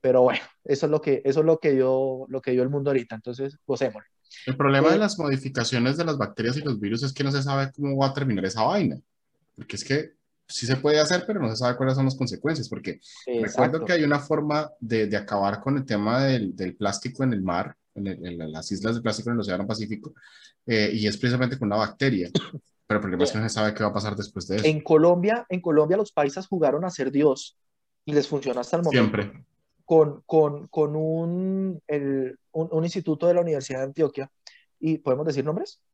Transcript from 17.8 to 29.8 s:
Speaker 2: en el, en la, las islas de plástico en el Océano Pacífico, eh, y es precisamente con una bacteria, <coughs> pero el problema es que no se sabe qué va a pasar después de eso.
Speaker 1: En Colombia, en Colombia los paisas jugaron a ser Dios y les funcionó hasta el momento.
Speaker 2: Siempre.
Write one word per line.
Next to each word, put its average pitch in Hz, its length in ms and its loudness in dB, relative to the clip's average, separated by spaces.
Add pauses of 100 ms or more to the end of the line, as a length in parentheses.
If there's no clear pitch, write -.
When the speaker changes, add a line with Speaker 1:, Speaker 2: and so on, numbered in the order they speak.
Speaker 2:
en 101 120 -8
el, 90 180 -10
en 87 120 -10
la, 80 100 -8
las 80 240 -10
islas 107 240 -2
de 117 60 -6
plástico 113 280 -4
en 120 60 -2
el 113 60 0
Océano 101 260 -4
Pacífico, 107 460 -8 (520)
eh, 107 280 2
y 107 120 -2
es 101 120 0
precisamente 127 420 0
con 110 80 -2
una 101 80 0
bacteria, 107 580 0
<coughs> - 300 -6 (240)
pero 107 120 2
el - 20 0
problema 95 240 2
es - 80 -2
que 110 60 -2
no 110 100 -2
se - 60 -6
sabe 107 180 2
qué 110 100 -2
va 104 60 2
a 95 40 -4
pasar 101 220 -4
después 95 320 -8
de 95 80 -2
eso. 110 100 0
Speaker 1:
En 151 160 2
Colombia, 175 680 4
en 180 100 -4
Colombia 160 380 4
los 208 160 -4
paisas 147 340 -2
jugaron 160 380 0
a 180 60 -4
ser 131 200 -4
Dios 143 460 0 (480)
y 151 80 -4
les 143 120 4
funcionó 131 360 -2
hasta 165 160 -2
el 175 60 0
momento. 117 340 4
Speaker 2:
Siempre. 104 260 -6 (400)